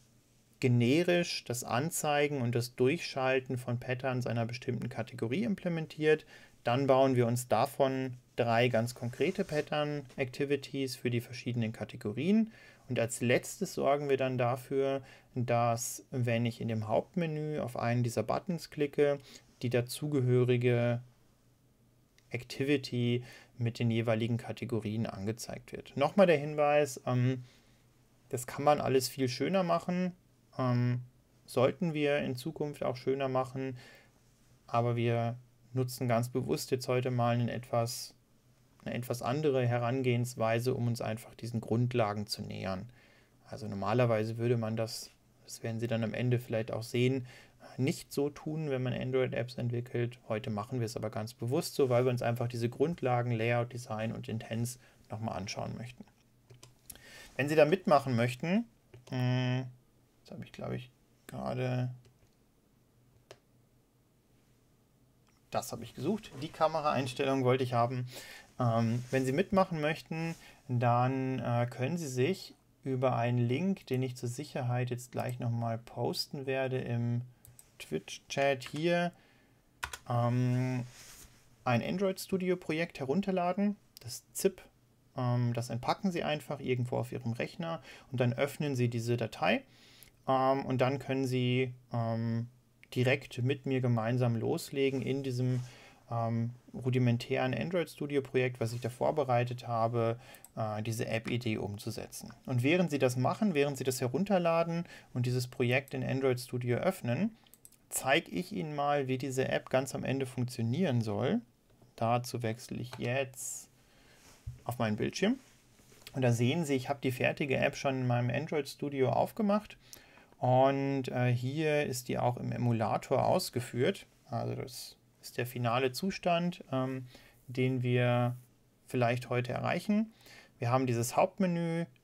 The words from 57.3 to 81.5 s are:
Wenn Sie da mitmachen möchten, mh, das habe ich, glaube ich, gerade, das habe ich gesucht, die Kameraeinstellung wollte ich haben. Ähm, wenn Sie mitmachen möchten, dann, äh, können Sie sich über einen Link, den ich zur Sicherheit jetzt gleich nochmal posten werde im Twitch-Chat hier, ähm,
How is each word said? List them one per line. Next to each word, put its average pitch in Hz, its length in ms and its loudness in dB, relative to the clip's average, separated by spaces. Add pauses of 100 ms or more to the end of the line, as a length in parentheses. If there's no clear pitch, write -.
Wenn 135 120 0
Sie 156 80 4
da 156 80 10
mitmachen 143 500 4
möchten, 143 520 2 (440)
mh, 127 540 0 (580)
das - 100 -18
habe 123 120 -12
ich, - 80 -20
glaube - 240 -8
ich, 123 140 -12 (360)
gerade, 127 640 -4 (3500)
das - 220 -4
habe - 120 -10
ich 117 100 -16
gesucht, 190 360 -4 (100)
die 156 80 -6
Kameraeinstellung 139 960 2
wollte 127 200 4
ich 123 100 -4
haben. 123 320 2 (520)
Ähm, 117 520 2
wenn 131 140 2
Sie 131 80 0
mitmachen 185 480 2
möchten, 160 540 -4 (340)
dann, 127 720 2
äh, 120 260 0
können 131 320 -4
Sie 160 100 -4
sich 127 460 -2 (300)
über 131 320 0
einen 120 220 2
Link, 143 480 0
den 127 160 -2
ich 127 140 -6
zur 123 120 -6
Sicherheit 123 600 -4
jetzt 123 220 -8
gleich 120 260 -4
nochmal 117 400 -2
posten 135 680 -6
werde 131 320 0
im 120 440 0 (560)
Twitch-Chat - 840 -2
hier, 175 500 0 (960)
ähm, 123 800 2 (800)